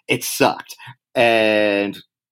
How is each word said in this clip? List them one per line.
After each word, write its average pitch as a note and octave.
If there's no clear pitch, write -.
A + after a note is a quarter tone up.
it B2+
sucked. -
And G#2+